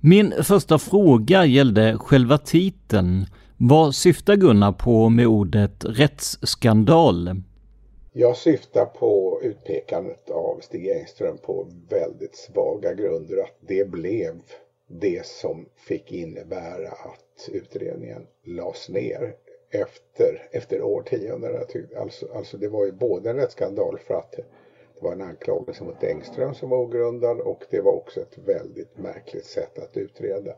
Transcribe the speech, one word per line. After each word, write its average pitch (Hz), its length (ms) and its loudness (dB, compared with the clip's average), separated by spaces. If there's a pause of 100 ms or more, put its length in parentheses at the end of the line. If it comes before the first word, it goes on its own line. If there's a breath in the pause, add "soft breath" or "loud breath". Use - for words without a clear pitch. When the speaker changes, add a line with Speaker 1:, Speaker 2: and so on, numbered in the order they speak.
Speaker 1:
Min 190 420 6
första 170 360 4
fråga 170 640 4
gällde 110 540 4
själva 120 400 4
titeln. 98 880 0 (300 soft breath)
Vad 143 380 6
syftar 180 420 4
Gunnar 107 360 6
på 113 360 4
med 117 180 6
ordet 104 580 2
rättsskandal? 107 1600 2 (720)
Speaker 2:
Jag 123 240 2
syftar - 480 0
på 98 580 0
utpekandet 85 880 -8
av 82 320 -6
Stig 90 260 -10
Engström - 500 -6
på 92 300 -8 (220)
väldigt 82 460 -6
svaga - 580 -6
grunder, 92 480 -6
att - 260 -14
det 95 220 -4
blev 87 420 -6 (680)
det 90 260 -6
som - 400 -12 (220)
fick - 240 -10
innebära 87 760 -14
att - 640 -20
utredningen - 720 -14 (240)
lades 87 420 -14
ner 101 440 -6 (380)
efter, - 840 -4
efter 113 300 -6
årtionden. 117 680 -6 (480)
Alltså, - 260 -12 (100)
alltså - 200 -14
det 104 120 -6
var 104 180 -2
ju 95 60 -6
både 98 380 -4
en 123 60 -4
rättsskandal 101 720 -4
för - 80 -6
att - 180 -8
det - 680 -20
var 85 100 -6
en 92 100 -12
anklagelse - 600 -10
mot - 180 -12
Engström 127 520 -8
som 131 160 -12
var 127 80 -2
ogrundad, 120 640 -4
och - 200 -8 (100)
det - 100 -2
var 98 120 2
också - 280 -8
ett - 260 -16
väldigt 85 520 -8
märkligt - 480 -14
sätt - 320 -12
att - 180 -16
utreda 98 600 -10